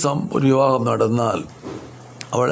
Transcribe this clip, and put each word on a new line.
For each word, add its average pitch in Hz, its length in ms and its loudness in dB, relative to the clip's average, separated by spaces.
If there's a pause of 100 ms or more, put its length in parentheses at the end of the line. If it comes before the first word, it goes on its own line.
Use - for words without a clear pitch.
സം-, 143 280 -2
ഒരു 139 120 2
വിവാഹം 135 400 4
നടന്നാൽ 113 540 0 (920)
അവൾ, 123 180 2